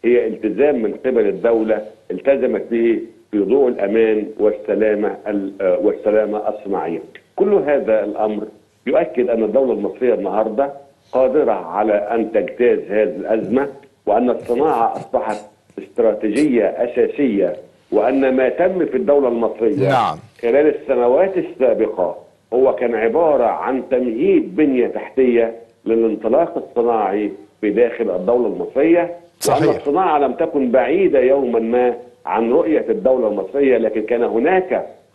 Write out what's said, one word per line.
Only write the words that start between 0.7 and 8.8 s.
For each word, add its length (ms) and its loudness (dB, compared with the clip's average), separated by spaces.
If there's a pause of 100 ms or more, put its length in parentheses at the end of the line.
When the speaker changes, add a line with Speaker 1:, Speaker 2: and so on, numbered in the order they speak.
Speaker 1:
من 120 -4 (120)
قبل 220 2
الدولة 540 0 (300)
التزمت 600 0
به 280 2 (320)
في 80 0
ضوء 280 2
الأمان 580 0 (140)
والسلامة 800 0 (100)
ال-، 240 -4 (100)
آه، 220 2
والسلامة 680 0
الصناعية. 500 -6 (360)
كل 180 2
هذا 500 2
الأمر 400 -4 (440)